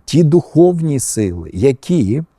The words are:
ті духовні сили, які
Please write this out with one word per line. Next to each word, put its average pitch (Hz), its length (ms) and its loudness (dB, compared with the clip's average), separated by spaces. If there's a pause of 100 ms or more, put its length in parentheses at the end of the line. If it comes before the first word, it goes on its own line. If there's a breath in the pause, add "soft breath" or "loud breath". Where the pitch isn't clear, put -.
ті 160 180 2
духовні 160 760 2
сили, 87 540 -6
які 131 680 -2 (160)